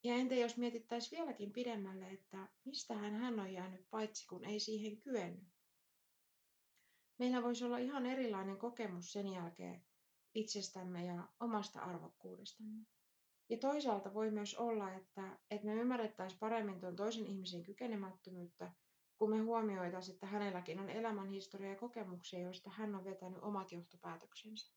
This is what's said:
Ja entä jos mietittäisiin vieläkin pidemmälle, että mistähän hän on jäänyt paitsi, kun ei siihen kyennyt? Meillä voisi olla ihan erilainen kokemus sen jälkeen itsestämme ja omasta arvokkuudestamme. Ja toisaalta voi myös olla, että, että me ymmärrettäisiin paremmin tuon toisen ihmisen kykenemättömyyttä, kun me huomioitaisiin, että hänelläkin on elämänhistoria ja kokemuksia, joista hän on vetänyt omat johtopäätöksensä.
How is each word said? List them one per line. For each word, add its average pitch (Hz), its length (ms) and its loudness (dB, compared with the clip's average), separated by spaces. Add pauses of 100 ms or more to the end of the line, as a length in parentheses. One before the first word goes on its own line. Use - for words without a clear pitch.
Ja 240 100 4
entä 254 200 6
jos 233 220 6
mietittäisiin 240 640 0
vieläkin 226 340 -2
pidemmälle, 190 580 -2
että 190 380 -10 (160)
mistähän 214 500 -2
hän 233 260 2
on 190 120 -2
jäänyt 185 380 -6
paitsi, 214 360 -2
kun 180 180 -8
ei 208 160 0
siihen 214 400 0
kyennyt? 185 480 -2 (1700)
Meillä 247 240 4
voisi 240 220 4
olla 240 140 2
ihan 254 280 2
erilainen 202 520 2
kokemus 208 540 -2
sen 202 160 0
jälkeen 175 560 -4 (500)
itsestämme 185 680 0
ja 175 240 -2 (120)
omasta 214 400 0
arvokkuudestamme. 190 1040 -8 (640)
Ja 226 100 2
toisaalta 240 560 2
voi 214 160 4
myös 208 240 0
olla, 214 400 2
että, 190 440 -8 (120)
että 208 160 0
me 214 80 2
ymmärrettäisiin 226 640 2
paremmin 214 420 2
tuon 180 160 -4
toisen 214 300 2
ihmisen 180 360 -4
kykenemättömyyttä, 185 1080 -6 (460)
kun 214 120 8
me 220 80 6
huomioitaisiin, 190 760 2
että 196 120 -8
hänelläkin 190 540 0
on 196 100 -2
elämänhistoria 196 800 -2
ja 196 60 -4
kokemuksia, 185 640 -6
joista 180 300 -6
hän 208 240 -2
on 185 100 -4
vetänyt 185 380 -6
omat 196 300 -2
johtopäätöksensä. 175 1040 -10